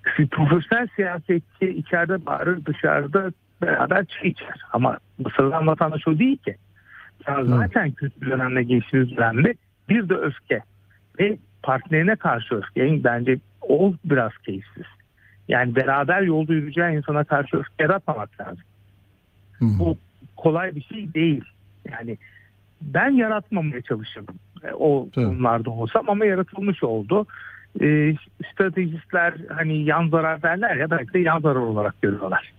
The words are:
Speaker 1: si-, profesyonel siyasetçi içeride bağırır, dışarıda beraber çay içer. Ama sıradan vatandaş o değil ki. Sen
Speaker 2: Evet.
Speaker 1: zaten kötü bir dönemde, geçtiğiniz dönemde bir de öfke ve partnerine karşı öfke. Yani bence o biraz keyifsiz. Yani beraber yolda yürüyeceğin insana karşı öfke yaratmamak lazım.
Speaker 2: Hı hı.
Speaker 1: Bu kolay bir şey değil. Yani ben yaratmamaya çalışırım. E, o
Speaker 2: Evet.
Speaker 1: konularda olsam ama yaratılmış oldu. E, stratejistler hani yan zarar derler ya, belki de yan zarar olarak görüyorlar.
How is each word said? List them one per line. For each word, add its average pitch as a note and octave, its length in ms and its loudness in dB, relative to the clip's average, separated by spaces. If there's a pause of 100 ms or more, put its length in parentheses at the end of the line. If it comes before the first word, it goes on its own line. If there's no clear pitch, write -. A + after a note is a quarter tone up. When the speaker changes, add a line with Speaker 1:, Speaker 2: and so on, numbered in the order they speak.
(180)
Speaker 1:
si-, D3+ 100 4
profesyonel F3 680 2
siyasetçi F3+ 720 -2
içeride E3+ 560 -2
bağırır, D3+ 400 -2
dışarıda D3+ 680 0 (300)
beraber E3+ 440 2
çay - 240 -4
içer. - 320 -10 (120)
Ama A#2+ 240 2 (380)
sıradan D#3 320 4
vatandaş D#3 400 2
o D#3 120 4
değil C4 180 4
ki. - 180 -8 (720)
Sen C#3 100 -2
Speaker 2:
Evet. C3 140 0
Speaker 1:
zaten B2 420 2
kötü - 300 -8
bir C3+ 100 -4
dönemde, B2+ 320 0
geçtiğiniz B2 540 2
dönemde A#2 360 2 (360)
bir G3+ 200 2
de F#3 40 2
öfke - 480 -4 (580)
ve G3+ 180 0 (260)
partnerine D#3 520 0
karşı A#2+ 400 -4
öfke. A2+ 280 -4
Yani D3 200 2
bence B2 360 2 (220)
o F3 320 2 (120)
biraz B2+ 260 0 (140)
keyifsiz. G#2 400 -10 (600)
Yani B2 280 0
beraber C#3 460 2
yolda D#3+ 320 2
yürüyeceğin D#3 440 0
insana D3 260 0
karşı C#3+ 340 0
öfke C#3 260 -4
yaratmamak D3+ 580 -2
lazım. F2+ 220 -12 (960)
Speaker 2:
Hı A#2+ 60 2
hı. G#2 140 2
Speaker 1:
Bu E3 180 2 (380)
kolay D#3+ 400 0
bir C#3+ 60 -10
şey G3+ 320 -12
değil. D#3 300 2 (480)
Yani A#2 260 -10 (640)
ben E3+ 280 0
yaratmamaya G#3 720 0
çalışırım. G#2+ 540 -8 (280)
E, - 100 -10
o C#3+ 340 2 (100)
Speaker 2:
Evet. A#2+ 100 2
Speaker 1:
konularda A#2 420 0
olsam A#2 400 -2
ama G#3 160 2
yaratılmış F#3+ 580 0
oldu. A#2+ 440 0 (540)
E, D3+ 340 4 (380)
stratejistler E3+ 800 0 (160)
hani D#3 340 -2
yan D#3 260 2
zarar D#3+ 320 0
derler F3+ 340 0
ya, D3+ 160 -2
belki E3 220 -2
de F#3 60 4
yan E3 200 2
zarar D3 200 2
olarak G#2 420 -2
görüyorlar. G2 580 -2